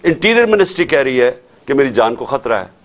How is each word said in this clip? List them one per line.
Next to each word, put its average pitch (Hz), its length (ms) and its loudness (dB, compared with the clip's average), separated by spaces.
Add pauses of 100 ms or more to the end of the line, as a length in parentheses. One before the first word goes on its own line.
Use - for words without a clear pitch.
Interior 185 400 2
ministry 185 400 -2
कह 156 160 0
रही 131 160 -2
है 123 140 2 (360)
कि 139 60 -4
मेरी 139 160 2
जान 113 260 2
को 120 100 -10
खतरा 113 340 -4
है। 92 100 -10 (160)